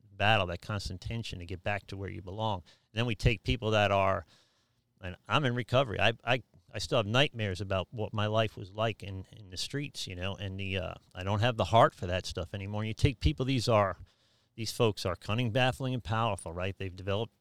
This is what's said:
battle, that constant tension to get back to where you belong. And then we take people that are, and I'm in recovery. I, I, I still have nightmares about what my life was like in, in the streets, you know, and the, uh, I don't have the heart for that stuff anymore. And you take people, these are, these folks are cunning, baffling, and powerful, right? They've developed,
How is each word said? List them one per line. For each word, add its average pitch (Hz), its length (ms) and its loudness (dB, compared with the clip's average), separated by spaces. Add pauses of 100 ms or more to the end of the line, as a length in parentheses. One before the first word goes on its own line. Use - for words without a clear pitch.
(160)
battle, 101 300 4
that 87 160 -6
constant 98 380 -6
tension 117 400 -8
to 85 40 -10
get 87 200 -10
back 101 240 -4
to 98 80 -10
where 98 120 -8
you 92 140 -10
belong. 98 400 -4 (300)
And 107 60 -6
then 120 80 2
we 117 100 0
take 120 260 2
people 110 300 0
that 104 180 6
are, 95 340 4 (800)
and 90 140 -8 (120)
I'm 131 160 2
in 120 100 2
recovery. 123 460 0
I, 107 120 4 (120)
I, 123 180 0 (300)
I 117 60 -8
still 131 200 0
have 107 80 2
nightmares 110 540 0
about 95 300 -2
what 107 240 -6
my 107 120 0
life 107 300 0
was 101 140 -12
like 107 320 -2
in, 95 220 -10 (120)
in 101 140 -20
the 92 60 -12
streets, - 500 -8
you 92 80 -10
know, 90 220 -6
and 95 220 -8
the, 95 200 -4
uh, 87 160 -6 (200)
I 92 100 -8
don't 104 160 0
have 120 160 2
the 107 80 2
heart 113 300 6
for - 120 -8
that 90 200 -2
stuff - 280 -6
anymore. 104 280 -6
And 110 60 -4
you 110 60 -4
take 143 240 2
people, 139 260 0
these 127 240 0
are, 101 300 4 (560)
these 110 160 -6
folks 110 360 2
are 87 100 -2
cunning, 113 340 -2
baffling, 127 440 0
and 120 100 -6
powerful, 110 480 -2
right? 90 260 -4
They've 92 160 -8
developed, 98 460 -2